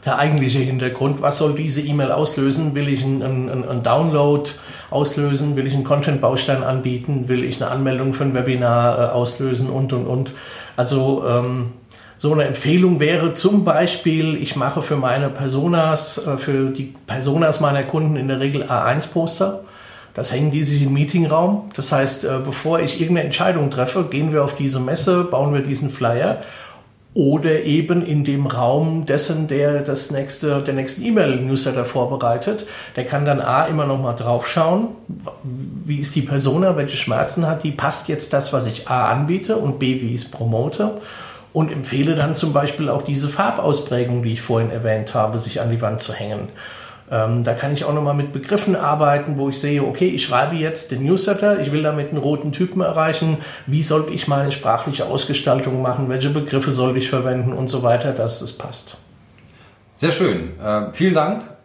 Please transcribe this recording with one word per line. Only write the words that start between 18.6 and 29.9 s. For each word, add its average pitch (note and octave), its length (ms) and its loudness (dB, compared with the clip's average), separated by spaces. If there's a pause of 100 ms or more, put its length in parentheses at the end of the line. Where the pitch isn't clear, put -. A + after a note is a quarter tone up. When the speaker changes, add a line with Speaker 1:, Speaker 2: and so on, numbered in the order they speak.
Speaker 1:
A A2 160 0
eins C#3 220 0
Poster. F3 540 -2 (540)
Das A2+ 180 -6
hängen C#3+ 180 2
die D3 140 0
sich C#3+ 180 2
im C#3 120 4
Meetingraum. E3 800 2
Das - 180 -4
heißt, C3+ 320 0
äh, C3+ 180 0
bevor D#3 380 0
ich D3 200 -2
irgendeine E3 260 2
Entscheidung D3 440 2
treffe, C3+ 340 0
gehen D3+ 280 0
wir D3+ 100 4
auf C#3 140 -2
diese C3+ 240 0
Messe, D#3 440 2
bauen C#3+ 300 2
wir C#3+ 60 2
diesen C3+ 300 -2
Flyer. A#2 480 0 (720)
Oder D3+ 500 4
eben E3 420 2
in D3 200 0
dem C#3 220 0
Raum D3 600 2
dessen, D3+ 420 0
der C#3+ 320 2
das C#3 300 -4